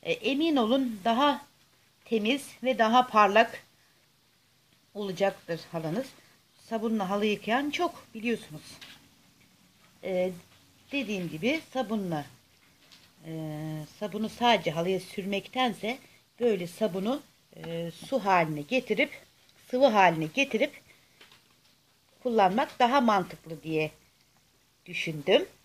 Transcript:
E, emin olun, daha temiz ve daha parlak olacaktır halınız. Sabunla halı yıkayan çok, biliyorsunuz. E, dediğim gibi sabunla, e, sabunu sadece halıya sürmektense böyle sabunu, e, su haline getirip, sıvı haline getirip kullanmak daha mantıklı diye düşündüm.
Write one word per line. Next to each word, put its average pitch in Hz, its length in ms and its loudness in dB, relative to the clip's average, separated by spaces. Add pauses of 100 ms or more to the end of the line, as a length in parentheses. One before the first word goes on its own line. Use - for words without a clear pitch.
E, 170 100 -2
emin 285 420 0
olun, 233 500 0
daha 240 360 2 (640)
temiz 233 420 -2 (160)
ve 254 140 0
daha 240 300 6
parlak 214 560 4 (1300)
olacaktır 196 680 -4 (120)
halınız. 170 340 -4 (640)
Sabunla 220 400 -2
halı 202 160 0
yıkayan 220 440 -2
çok, 339 440 -4
biliyorsunuz. 220 500 -6 (1400)
E, 185 280 -2 (600)
dediğim 202 380 -4
gibi 220 320 -2 (120)
sabunla, 190 520 -4 (1000)
e, 160 60 -12 (680)
sabunu 214 300 -6
sadece 214 420 2
halıya 175 280 -2
sürmektense 202 1000 -4 (420)
böyle 202 280 0
sabunu, 208 540 -2 (340)
e, 165 360 -8 (160)
su 233 180 -2
haline 165 360 2
getirip, 247 500 -2 (600)
sıvı 254 140 4
haline 185 480 6
getirip 269 380 0 (1500)
kullanmak 220 560 2
daha 254 220 4
mantıklı 175 640 0
diye 156 280 -2 (960)
düşündüm. 175 600 0 (200)